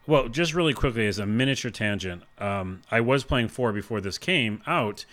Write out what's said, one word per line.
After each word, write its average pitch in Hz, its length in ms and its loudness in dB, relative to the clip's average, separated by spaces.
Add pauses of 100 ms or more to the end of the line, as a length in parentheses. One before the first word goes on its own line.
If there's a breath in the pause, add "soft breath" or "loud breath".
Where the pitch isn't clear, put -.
Well, 139 200 4
just 156 280 -2
really 165 180 2
quickly 117 320 0
as 101 140 0
a 98 80 -2
miniature 123 420 2
tangent, 92 540 -4 (160)
um, 95 500 -4
I 113 120 2
was 127 220 2
playing 120 260 0
four 123 220 0
before 104 300 -4
this 95 160 -4
came 117 480 0
out, 131 480 -2